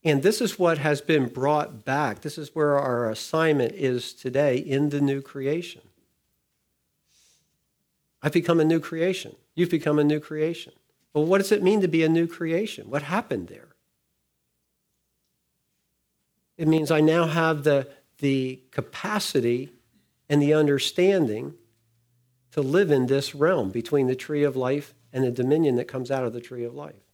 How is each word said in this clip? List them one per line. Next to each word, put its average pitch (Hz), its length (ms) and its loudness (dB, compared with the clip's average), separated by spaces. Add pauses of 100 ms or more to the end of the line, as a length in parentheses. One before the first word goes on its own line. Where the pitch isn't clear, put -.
And 143 220 2
this 220 160 2
is 220 180 -4
what 165 200 2
has 143 220 0
been 139 280 0
brought 143 560 -4
back. 135 380 -4
This 151 160 -12
is 147 180 -14
where 147 200 2
our 123 320 0
assignment 147 680 0
is 127 380 -4
today 131 460 0
in 143 300 0
the 143 120 -2
new 139 220 0
creation. 143 680 -8 (2250)
I've 151 120 -2
become 170 260 2
a 156 60 4
new 160 160 2
creation. 170 560 -6 (180)
You've 175 160 0
become 151 300 0
a 147 40 4
new 151 140 2
creation. 156 540 -6 (400)
Well, 151 120 0
what 190 140 2
does 196 140 0
it 202 100 2
mean 196 200 4
to 180 60 0
be 160 140 2
a 160 60 4
new 165 180 4
creation? 165 640 -6
What 143 140 -4
happened 143 420 -4
there? - 300 -20 (2750)
It 160 100 -2
means 156 240 4
I 156 100 4
now 160 260 4
have 160 360 0
the, 139 260 2 (300)
the 131 420 -2 (120)
capacity 135 1000 -4 (560)
and 147 140 4
the 147 100 4
understanding 147 1040 2 (960)
to 156 100 -4
live 156 300 2
in 127 160 4
this 135 260 -2
realm 147 380 0
between 127 380 0
the 127 80 -2
tree 147 260 -4
of 139 140 0
life 135 360 -4 (200)
and 131 100 -2
the 127 80 2
dominion 131 460 2
that 123 100 -2
comes 131 240 -10
out 131 140 -2
of 113 80 -4
the 120 80 -10
tree 120 240 -12
of 120 100 -10
life. 147 220 -16 (180)